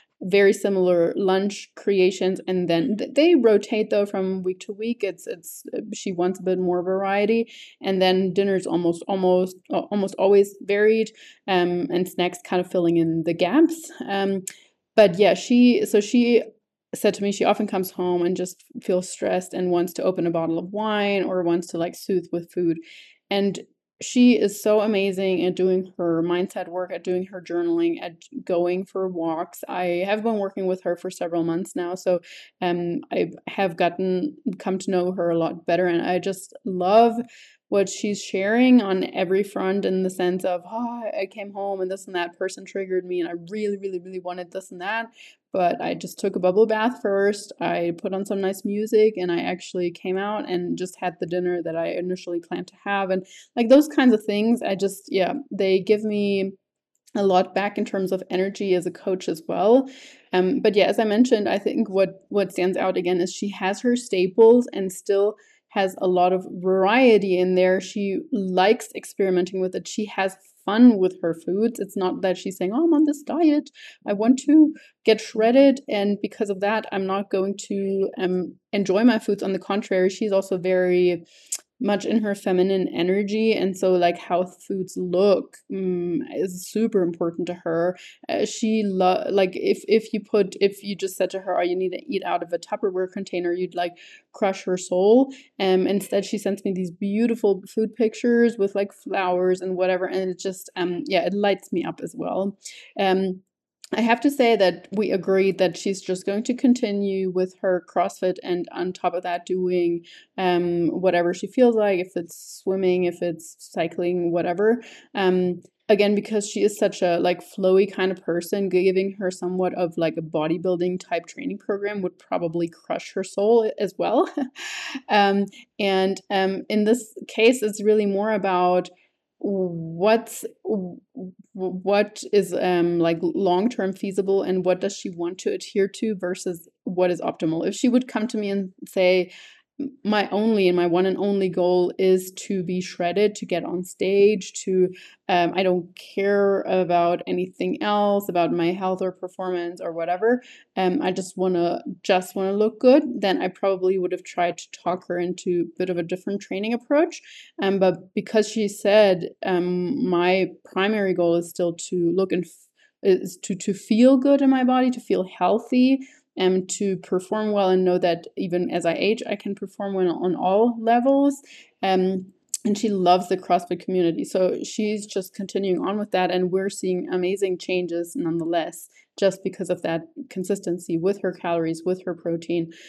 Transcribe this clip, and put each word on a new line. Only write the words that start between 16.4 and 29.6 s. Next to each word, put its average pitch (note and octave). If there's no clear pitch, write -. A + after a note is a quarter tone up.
said G3+
to -
me G3+
she G3
often G#3
comes F#3
home F3+
and F3+
just -
feels F#3
stressed F#3
and F#3
wants F3
to F3+
open F#3
a E3+
bottle E3
of F3+
wine G3+
or F#3
wants E3+
to, -
like, E3+
soothe F3+
with E3+
food. E3
And G3
she B3
is G3+
so G#3+
amazing F#3+
at F3+
doing F#3
her E3+
mindset F3+
work, F3+
at F3
doing F#3
her F#3+
journaling, E3+
at E3+
going F3+
for F#3+
walks. E3